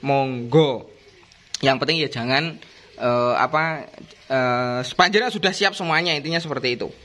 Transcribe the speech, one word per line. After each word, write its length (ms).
monggo. 800
Yang 160
penting 160
ya 160
jangan, 480
eh, 400
apa, 560
eh, 500
panjenengan 400
sudah 160
siap 240
semuanya, 400
intinya 240
seperti 400
itu. 160